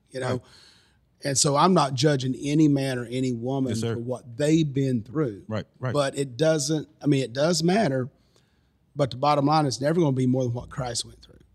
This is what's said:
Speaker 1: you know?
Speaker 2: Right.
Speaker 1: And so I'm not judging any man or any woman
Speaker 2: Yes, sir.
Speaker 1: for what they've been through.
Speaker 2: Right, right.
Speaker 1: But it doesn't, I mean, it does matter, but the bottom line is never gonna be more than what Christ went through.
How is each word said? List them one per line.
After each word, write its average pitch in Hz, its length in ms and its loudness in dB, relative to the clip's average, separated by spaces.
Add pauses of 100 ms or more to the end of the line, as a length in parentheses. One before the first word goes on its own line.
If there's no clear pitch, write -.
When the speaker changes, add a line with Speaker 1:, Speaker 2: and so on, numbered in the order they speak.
(120)
Speaker 1:
you 131 100 -8
know? 127 100 -4
Speaker 2:
Right. 127 100 -4 (840)
Speaker 1:
And 139 120 0
so 143 180 2
I'm 175 180 4
not 143 220 2
judging 131 460 0
any 151 260 4
man 135 300 0
or 120 80 -8
any 127 280 -2
woman 127 380 -2
Speaker 2:
Yes, 113 100 -4
sir. 117 140 -4
Speaker 1:
for 117 40 -6
what 120 380 -10
they've 151 340 2
been 127 320 0
through. 110 440 -4
Speaker 2:
Right, 107 180 -4 (140)
right. 120 140 -4
Speaker 1:
But 139 240 0
it 135 180 -6
doesn't, 156 520 0 (140)
I 143 60 -2
mean, 139 160 2
it 113 80 -8
does 156 320 0
matter, 139 460 0 (840)
but 143 180 -2
the - 60 -12
bottom 143 280 2
line 151 200 4
is 120 140 -4
never 160 220 0
gonna 147 160 4
be 131 100 2
more 127 160 2
than 120 100 -2
what 120 160 -8
Christ 120 360 -8
went 117 160 -20
through. - 180 -20 (160)